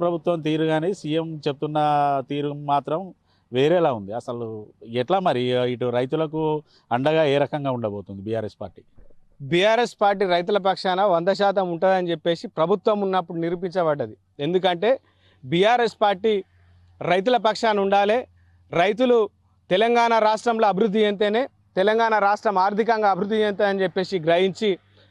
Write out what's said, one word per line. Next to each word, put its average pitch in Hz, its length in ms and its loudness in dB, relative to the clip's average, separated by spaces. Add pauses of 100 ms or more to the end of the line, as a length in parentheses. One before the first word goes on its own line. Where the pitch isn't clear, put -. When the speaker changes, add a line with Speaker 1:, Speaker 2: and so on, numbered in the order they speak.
Speaker 1:
ప్రభుత్వం 170 440 -2
తీరు 156 260 0
కానీ 156 160 0 (100)
సీఎం 160 300 -4 (180)
చెప్తున్న 151 320 -4 (520)
తీరు 143 200 -4 (220)
మాత్రం 143 260 -2 (520)
వేరేలా 151 480 2
ఉంది. 98 200 -12
అసలు 120 260 -10 (560)
ఎట్లా 175 160 0 (100)
మరి 127 140 0 (320)
ఇటు 123 140 -6 (100)
రైతులకు 156 460 -4 (520)
అండగా 156 280 2 (100)
ఏ - 100 2
రకంగా 139 340 -4
ఉండబోతుంది 101 500 -8
బీఆర్ఎస్ 110 340 -6
పార్టీ? 98 200 -16 (720)
Speaker 2:
బీఆర్ఎస్ 214 500 2
పార్టీ 202 220 2 (100)
రైతుల 180 240 0 (100)
పక్షాన 185 340 0 (120)
వంద 170 160 2 (100)
శాతం 196 340 2
ఉంటుందని 185 380 0
చెప్పేసి 165 340 -4 (120)
ప్రభుత్వం 196 480 2
ఉన్నప్పుడు 185 380 -4
నిరూపించబడ్డది. 165 720 -2 (240)
ఎందుకంటే 175 500 0 (540)
బీఆర్ఎస్ 208 600 2
పార్టీ 202 300 2 (680)
రైతుల 185 360 2 (100)
పక్షాన 214 280 0 (100)
ఉండాలి, 202 320 2 (540)
రైతులు 214 460 2 (520)
తెలంగాణ 233 440 2 (140)
రాష్ట్రంలో 220 440 0
అభివృద్ధి 208 340 0
చెందితేనే 208 380 0 (320)
తెలంగాణ 220 380 2 (140)
రాష్ట్రం 208 280 0 (100)
ఆర్థికంగా 214 480 0
అభివృద్ధి 202 300 -2
చెందుతుందని 202 400 0
చెప్పేసి 185 320 -4 (100)
గ్రహించి 180 440 0 (420)